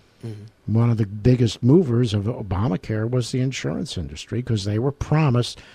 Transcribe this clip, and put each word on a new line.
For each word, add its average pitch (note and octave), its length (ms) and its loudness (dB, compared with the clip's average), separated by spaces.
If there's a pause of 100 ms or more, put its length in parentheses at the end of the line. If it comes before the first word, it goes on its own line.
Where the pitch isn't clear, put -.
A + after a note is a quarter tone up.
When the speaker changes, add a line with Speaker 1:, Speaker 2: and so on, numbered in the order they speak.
(240)
Speaker 1:
Mm-hmm. G#2+ 480 -10
Speaker 2:
One A#2 180 4
of A2+ 80 0
the A2 80 2
biggest A2+ 580 2
movers B2 500 4
of G2+ 100 0
Obamacare A2 840 -2
was B2 220 -2
the B2+ 80 0
insurance C3+ 580 -4
industry, D#2 440 -8
'cause A2 220 0
they G#2 140 -2
were C3 140 0
promised C3 680 0 (140)